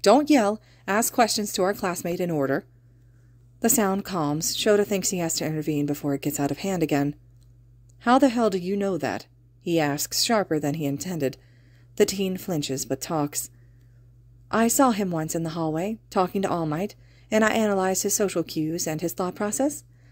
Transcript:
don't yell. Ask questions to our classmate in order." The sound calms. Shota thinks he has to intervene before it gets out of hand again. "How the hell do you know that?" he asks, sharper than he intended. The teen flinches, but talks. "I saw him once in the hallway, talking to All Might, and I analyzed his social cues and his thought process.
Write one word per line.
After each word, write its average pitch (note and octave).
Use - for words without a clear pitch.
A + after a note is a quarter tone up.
don't C#4
yell. A3
Ask G#3
questions G#3+
to G3
our G3
classmate F3+
in F3
order." C#3+
The A#3
sound G3
calms. D#3
Shota G#3
thinks G3
he F#3
has E3
to E3
intervene D3+
before C#3+
it C#3
gets D3
out C#3+
of C#3
hand F#3+
again. D3
"How B3
the C#4
hell A3+
do F#3+
you F#3
know G3
that?" A2+
he E3+
asks, D3
sharper F#3+
than C#3+
he D#3+
intended. C#3+
The G#3+
teen F#3+
flinches, D3
but C3
talks. D3
"I A3+
saw B3+
him G3
once D#3+
in E3
the E3
hallway, E3+
talking G3
to F#3+
All E3
Might, D#3+
and A3
I G#3+
analyzed F#3+
his G3+
social F#3
cues D#3+
and D#3
his E3
thought F#3
process. C4